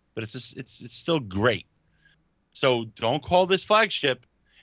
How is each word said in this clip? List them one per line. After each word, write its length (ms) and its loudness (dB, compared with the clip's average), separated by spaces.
but 80 -6
it's 100 -10
just, 220 -8
it's, 260 -12
it's 140 -10
still 240 -2
great. 460 0
So 320 2
don't 260 -2
call 240 4
this 200 0
flagship. 600 2